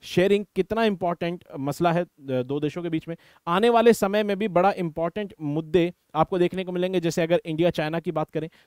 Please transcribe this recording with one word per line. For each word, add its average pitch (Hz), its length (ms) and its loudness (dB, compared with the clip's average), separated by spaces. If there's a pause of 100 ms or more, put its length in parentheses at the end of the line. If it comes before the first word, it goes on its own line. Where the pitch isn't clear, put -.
शेयरिंग 196 400 2 (100)
कितना 214 300 0
इंपॉर्टेंट 175 600 -2 (140)
मसला 147 340 0
है, 175 100 0
अ, 175 40 -6 (140)
दो 135 400 -4
देशों 151 220 -4
के 175 60 -6
बीच 160 200 -4
में। 165 80 -10 (300)
आने 190 220 2
वाले 233 240 6
समय 208 300 0
में 202 160 -2
भी 214 100 -2
बड़ा 180 240 4
इंपॉर्टेंट 170 680 -6
मुद्दे 160 520 0 (220)
आपको 160 240 2
देखने 175 260 0
को 180 80 -8
मिलेंगे। 180 280 -2
जैसे 165 220 0
अगर 165 220 2
इंडिया 170 260 0
चाइना 160 300 -4
की 170 120 -6
बात 156 180 -4
करें 156 180 -6 (180)